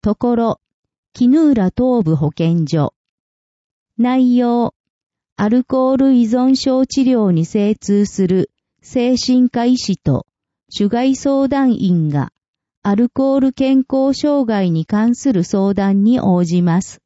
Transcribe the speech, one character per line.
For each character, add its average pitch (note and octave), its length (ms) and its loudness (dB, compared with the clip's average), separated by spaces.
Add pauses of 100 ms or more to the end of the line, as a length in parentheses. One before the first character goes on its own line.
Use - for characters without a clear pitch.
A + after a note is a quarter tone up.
と G#3+ 140 -2
こ A#3+ 220 -2
ろ、 A3+ 240 -2 (500)
絹 D4 380 2
浦 G#3 260 2
東 B3 260 0
部 D#3+ 140 0
保 D3+ 160 -2
健 E3 340 -2
所。 C#3+ 280 -2 (1040)
内 B3 400 2
容、 A#3+ 360 0 (640)
ア G#3 140 -2
ル B3 140 2
コ C4 280 -2
ー C4+ 60 0
ル C4+ 160 2
依 A#3+ 120 4
存 B3+ 300 0
症 C4 300 0
治 C4+ 160 -4
療 A#3 300 2
に E3 140 0
精 G#3 300 -2
通 G3+ 300 0
す F#3+ 220 -4
る F#3 240 -2 (320)
精 B3 340 -2
神 B3+ 320 2
科 A#3+ 160 -2
医 B3+ 120 2
師 G3 200 -4
と、 - 300 -2 (420)
主 G#3 200 -2
害 B3+ 260 0
相 C#4 320 0
談 C4+ 260 0
員 F3 340 0
が、 C#3+ 240 -4 (520)
ア G3+ 100 -2
ル A#3+ 160 0
コ C4+ 260 -2
ー C#4 40 0
ル C4 120 0
健 C4+ 260 0
康 C4+ 360 0
障 C#4+ 320 0
害 G3+ 240 -2
に D#3+ 160 -2
関 A3+ 300 0
す C#4 180 -2
る F3+ 100 0
相 G3 300 -2
談 G3 300 0
に A#3+ 160 2
応 F3+ 240 0
じ F3 180 0
ま F3 220 0
す。 - 220 -18